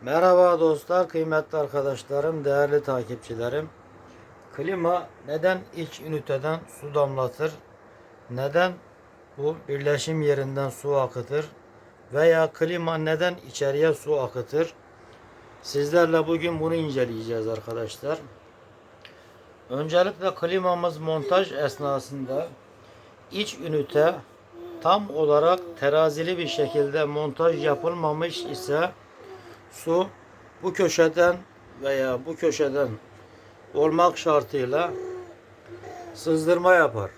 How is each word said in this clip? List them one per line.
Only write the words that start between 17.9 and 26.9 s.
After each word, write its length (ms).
Öncelikle 680
klimamız 640
montaj 540
esnasında 960
iç 340
ünite 500
tam 280
olarak 500
terazili 580
bir 100
şekilde 580